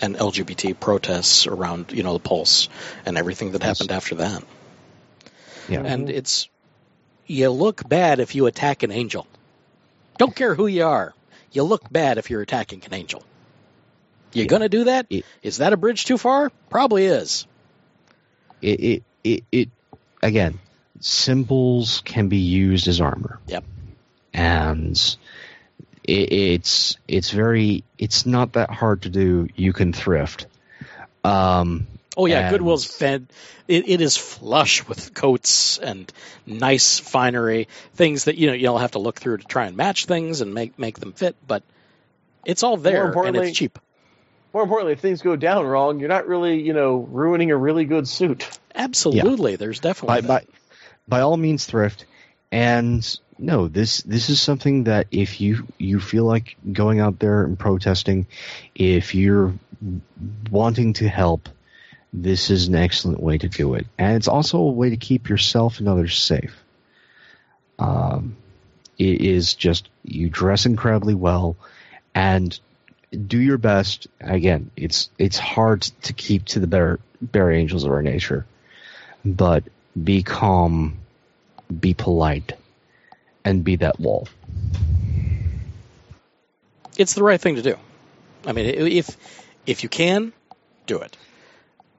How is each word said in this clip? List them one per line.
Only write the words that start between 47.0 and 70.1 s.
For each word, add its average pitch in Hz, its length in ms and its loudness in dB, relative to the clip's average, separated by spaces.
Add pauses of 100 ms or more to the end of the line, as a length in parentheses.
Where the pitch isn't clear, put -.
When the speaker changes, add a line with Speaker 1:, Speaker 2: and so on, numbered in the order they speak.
Speaker 3:
a 143 60 4
really 156 280 2
good 147 220 0
suit. - 520 -4 (160)
Speaker 1:
Absolutely, 180 760 2
Speaker 2:
Yeah. 92 60 -6
Speaker 1:
there's 110 220 -8
definitely 135 420 0
Speaker 2:
By, - 0 -
Speaker 1:
that. 123 260 0
Speaker 2:
by, - 60 -20 (540)
by 127 140 2
all 156 160 2
means, 156 280 0
thrift. 104 400 0 (460)
And 120 560 2 (300)
no, 113 320 0
this, 107 320 0
this 113 280 -2
is 139 120 2
something 139 440 2
that 104 260 2
if 101 280 -2
you, 107 280 0 (100)
you 95 240 0
feel 110 240 0
like 113 320 0 (120)
going 104 300 2
out 104 200 2
there 104 240 4
and 87 140 -2
protesting, 95 680 0 (500)
if 92 400 2
you're 95 380 4 (1000)
wanting 113 420 2
to 107 140 0
help, 87 400 0 (640)
this 92 380 -2
is 92 180 2
an 92 60 2
excellent 87 460 2
way 78 180 0
to 82 100 -4
do 65 280 -2
it. - 100 -6 (140)
And 208 160 2
it's 214 120 0
also 151 300 0
a 160 140 2
way 123 180 2
to 113 80 -2
keep 123 320 -2
yourself 117 480 2
and 101 100 -2
others 87 300 2
safe. - 380 -2 (1200)
Um, - 580 -2 (640)
it 92 240 2
is 90 320 2
just, - 340 0 (160)
you 85 240 -4